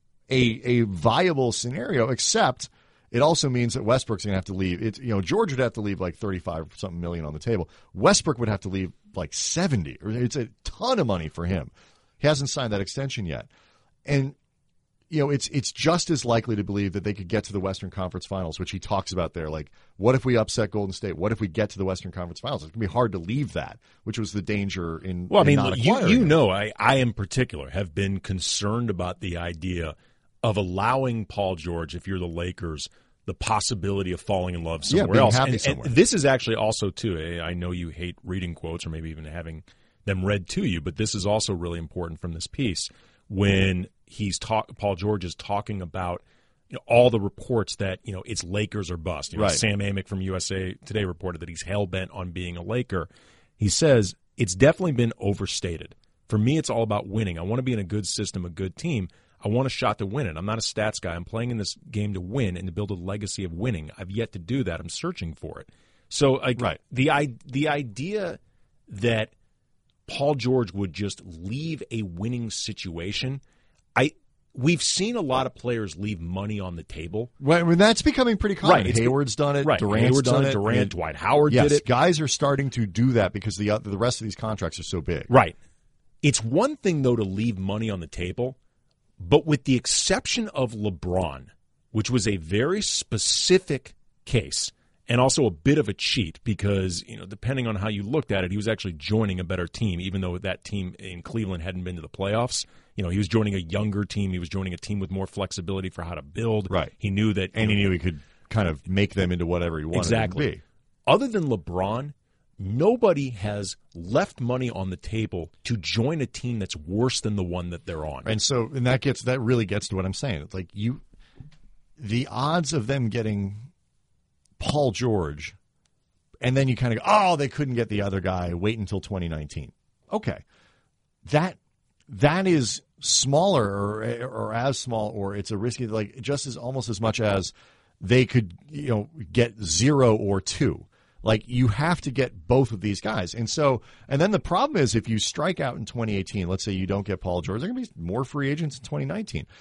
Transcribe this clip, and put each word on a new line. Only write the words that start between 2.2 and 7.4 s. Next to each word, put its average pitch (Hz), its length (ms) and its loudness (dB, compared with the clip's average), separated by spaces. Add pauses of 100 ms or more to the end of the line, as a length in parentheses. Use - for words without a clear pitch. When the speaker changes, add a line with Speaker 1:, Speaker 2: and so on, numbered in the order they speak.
Speaker 1:
it 120 120 4
also 151 260 4
means 120 240 0
that - 100 -4
Westbrook's 110 400 2
gonna 101 120 -2
have 92 100 0
to 101 80 -8
leave. 92 300 0
It's, 110 160 -4
you 127 100 -8
know, 101 100 2
George 165 320 2
would 127 80 -2
have 120 140 0
to 113 80 -6
leave, 101 180 -4
like, 90 180 -4
thirty-five 87 580 -6
something 85 260 -8
million 85 240 -6
on 73 80 -8
the 78 60 -10
table. 104 280 -2 (240)